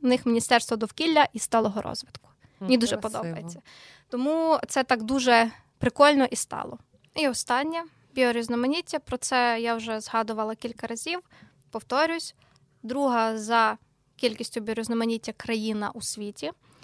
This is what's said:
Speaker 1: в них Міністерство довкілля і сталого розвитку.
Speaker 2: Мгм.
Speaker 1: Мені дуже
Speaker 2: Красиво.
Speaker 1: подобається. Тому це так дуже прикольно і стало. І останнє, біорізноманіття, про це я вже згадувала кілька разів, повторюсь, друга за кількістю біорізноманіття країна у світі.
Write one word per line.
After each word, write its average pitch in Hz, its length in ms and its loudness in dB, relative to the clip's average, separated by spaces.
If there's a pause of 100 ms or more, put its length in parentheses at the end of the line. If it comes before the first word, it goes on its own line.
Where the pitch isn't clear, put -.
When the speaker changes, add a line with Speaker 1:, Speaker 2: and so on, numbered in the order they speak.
Speaker 1:
в 269 40 0
них 254 200 2
Міністерство 233 500 2
довкілля 302 560 2
і 226 60 -8
сталого 220 440 0
розвитку. - 460 -12
Speaker 2:
Мгм. - 380 -16
Speaker 1:
Мені 254 120 4
дуже 233 180 0
Speaker 2:
Красиво. 214 260 -6
Speaker 1:
подобається. 165 380 -10 (480)
Тому 311 500 2 (100)
це 262 160 0
так 240 180 0
дуже 233 480 4 (280)
прикольно 285 520 6
і 233 60 -6
стало. - 420 -8 (360)
І 302 140 0
останнє, 294 540 -2 (320)
біорізноманіття, 247 840 0
про - 180 -10
це 240 440 0
я 233 140 -2
вже 220 260 -6
згадувала 220 540 -4
кілька 226 320 -10
разів, 320 340 -6 (500)
повторюсь, 320 640 -2 (480)
друга 233 560 0
за 220 380 2 (400)
кількістю 233 440 -4
біорізноманіття 226 760 -2
країна 214 580 -4
у 220 80 -14
світі. 208 480 -8 (340)